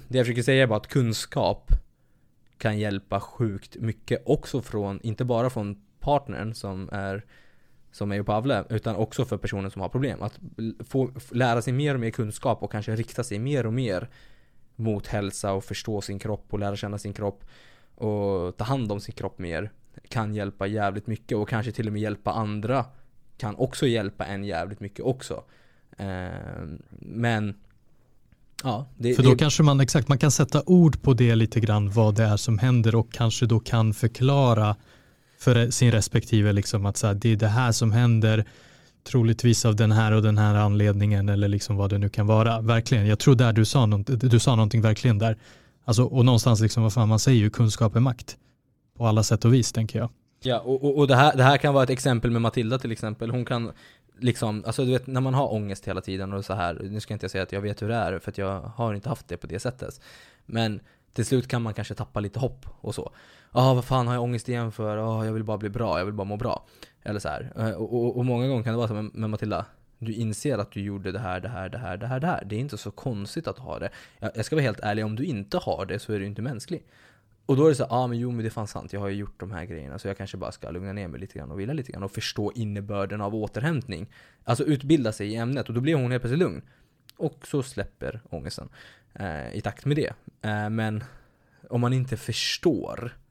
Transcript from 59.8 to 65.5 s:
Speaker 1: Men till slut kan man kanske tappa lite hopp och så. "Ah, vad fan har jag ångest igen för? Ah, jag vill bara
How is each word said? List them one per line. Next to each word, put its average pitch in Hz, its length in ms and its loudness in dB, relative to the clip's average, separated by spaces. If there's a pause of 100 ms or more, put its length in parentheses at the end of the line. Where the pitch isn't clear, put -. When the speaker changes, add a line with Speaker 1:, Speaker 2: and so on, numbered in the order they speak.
Speaker 1:
Men 110 340 -2 (340)
till 113 120 -2
slut 127 220 2
kan 123 140 -2
man 110 120 -4
kanske 104 220 -8
tappa - 240 -8
lite 104 200 -6
hopp - 260 -6 (160)
och - 140 -8
så. - 160 -10 (400)
"Ah, 131 220 4
vad 123 120 0
fan 127 220 0
har 120 60 -2
jag 123 100 -2
ångest 123 260 -4
igen 120 220 -4
för? 107 260 -4
Ah, 110 280 -2
jag 110 80 -4
vill 110 100 -4
bara 107 140 -4